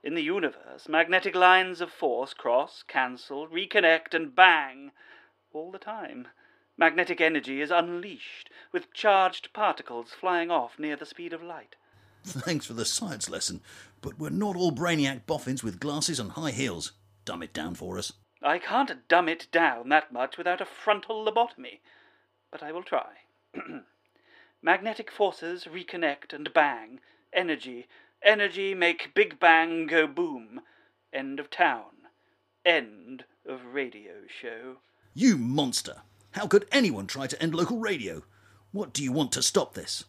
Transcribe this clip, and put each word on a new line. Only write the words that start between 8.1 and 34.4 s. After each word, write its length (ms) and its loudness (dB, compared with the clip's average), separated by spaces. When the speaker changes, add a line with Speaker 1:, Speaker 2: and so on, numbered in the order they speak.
Speaker 1:
with 220 -6
charged 600 2
particles 680 -4
flying 300 -2
off 300 -2
near 160 -6
the 100 -14
speed 280 -14
of 100 -14
light. 320 -16
Speaker 2:
Thanks 420 -6
for 80 -12
the 120 -4
science 440 -6
lesson, 320 -8
but 160 -12
we're 120 -8
not 260 -2
all 160 2
brainiac 560 0
boffins 360 -4
with 160 -6
glasses 400 -2
and 120 -6
high 200 -6
heels. 420 -6
Dumb 180 -10
it 100 -16
down 220 -6
for 240 -8
us. 140 -8
Speaker 1:
I 160 2
can't 500 -2
dumb 220 6
it 220 -4
down 380 2
that 220 4
much 280 -4
without 220 -2
a 40 -6
frontal 580 -2
lobotomy, 580 -2
but 120 -14
I 80 -10
will 120 -8
try. 260 -2
<clears throat> 280 -12
Magnetic 500 -2
forces 540 -2
reconnect 680 -6
and 200 -10
bang. 460 2
Energy, 540 -4
energy 500 2
make 400 0
Big 260 2
Bang 480 6
go 200 4
boom. 540 -6
End 260 -8
of 100 -12
town. 580 -2
End 600 -2
of 260 -12
radio 400 -8
show. 500 -16